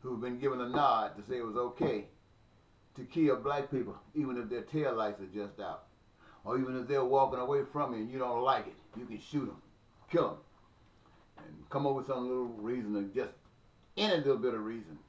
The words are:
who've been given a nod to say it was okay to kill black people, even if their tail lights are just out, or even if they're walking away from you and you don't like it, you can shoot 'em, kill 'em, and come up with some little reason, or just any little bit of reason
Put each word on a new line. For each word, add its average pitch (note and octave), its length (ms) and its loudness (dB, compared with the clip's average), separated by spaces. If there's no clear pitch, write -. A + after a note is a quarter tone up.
who've B2 200 -6
been B2 180 -4
given C3 220 0
a A#2+ 80 -4
nod B2+ 460 4
to G#2 80 -12
say B2+ 140 -4
it A#2 80 -2
was G#2+ 100 -6
okay B2 500 0
to C3 80 -10
kill D3 340 4
black C#3 340 -2
people, C3 240 -2
even C3 240 0
if A2 120 -6
their A#2 120 -2
tail C#3 340 0
lights G#2 260 -2
are F#2+ 60 -8
just G2+ 320 -8
out, - 240 -8
or A#2+ 140 0
even B2+ 220 0
if A#2+ 80 -6
they're C3+ 180 4
walking C3 340 4
away C#3 220 2
from C#3 220 -2
you A2 60 -4
and A2+ 120 -4
you C3 80 -6
don't A#2+ 240 0
like B2 240 4
it, - 80 -14
you A#2+ 80 -8
can G#2+ 140 -10
shoot C#3 280 -2
'em, G2 140 -10
kill D3 200 4
'em, - 1160 -18
and - 240 -18
come C#3 180 0
up C#3 80 4
with C3 120 -4
some B2 200 -2
little B2+ 200 0
reason, A2 480 -4
or G2+ 80 0
just G2+ 300 -4
any G3 220 4
little C#3 200 4
bit A#2 160 0
of G#2+ 120 -4
reason G2 440 -8